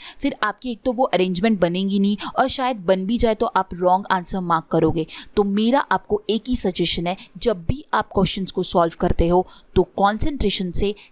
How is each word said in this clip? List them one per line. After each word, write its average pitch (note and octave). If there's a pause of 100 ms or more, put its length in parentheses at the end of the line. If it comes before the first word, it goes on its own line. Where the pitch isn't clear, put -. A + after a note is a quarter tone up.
(200)
फिर C#4
आपकी G#3+
एक A3
तो C4
वो A#3+
अरेंजमेंट F#3
बनेगी F#3+
नहीं G3+ (220)
और C4
शायद B3+
बन F#3+
भी A3+
जाए A3+
तो A#3
आप F#3+
रॉन्ग F3+
आंसर F#3+
मार्क E3
करोगे। D#3+ (300)
तो G#3+
मेरा G#3+
आपको G3+
एक A3
ही B3+
सजेशन E3+
है, F#3 (200)
जब F3+
भी C4+ (100)
आप G#3+
क्वेश्चंस F#3+
को F#3
सॉल्व E3+
करते E3+
हो F3+ (300)
तो F#3 (140)
कॉन्सेंट्रेशन G3+
से G3+ (160)